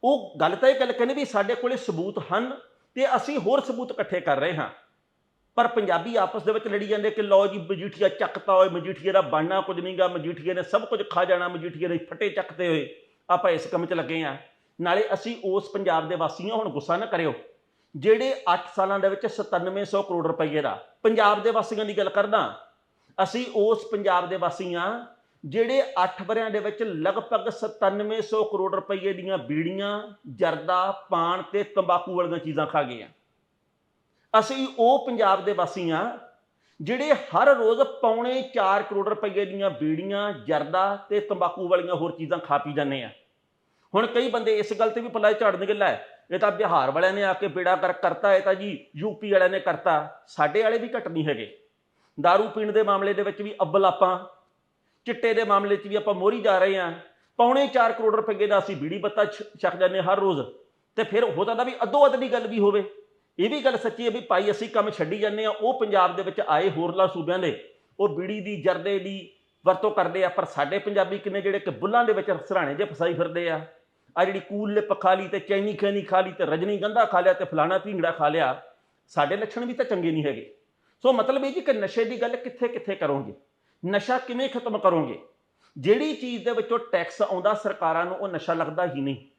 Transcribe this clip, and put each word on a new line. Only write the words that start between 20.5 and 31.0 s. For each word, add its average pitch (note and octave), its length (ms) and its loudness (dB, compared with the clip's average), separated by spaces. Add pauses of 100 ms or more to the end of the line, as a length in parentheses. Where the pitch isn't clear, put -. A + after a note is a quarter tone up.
ਦਾ, A#2+ 140 -2 (260)
ਪੰਜਾਬ G#3+ 400 4
ਦੇ A3+ 80 2
ਵਾਸੀਆਂ G#3+ 340 -2
ਦੀ G#3 140 -4
ਗੱਲ G3 100 0
ਕਰਦਾ, G3+ 320 2 (800)
ਅਸੀਂ G3+ 260 0 (120)
ਉਸ A3 280 2
ਪੰਜਾਬ F#3+ 440 0
ਦੇ F#3 80 -4
ਵਾਸੀ F3 380 -4
ਹਾਂ G#3+ 320 -4 (380)
ਜਿਹੜੇ A#3 380 2 (200)
ਅੱਠ F#3 200 -2
ਵਰਿਆਂ A3 280 -2
ਦੇ G#3 80 -2
ਵਿੱਚ G#3 240 -4
ਲਗਭਗ G3 680 -2
ਸਤਾਨਵੇਂ G#3 720 -2
ਸੌ G#3+ 220 0
ਕਰੋੜ F#3+ 300 -2
ਰੁਪਈਏ F#3+ 380 -4
ਦੀਆਂ F#3 260 -4
ਬੀੜੀਆਂ, F#3+ 640 -4 (280)
ਜਰਦਾ, F3+ 600 0 (200)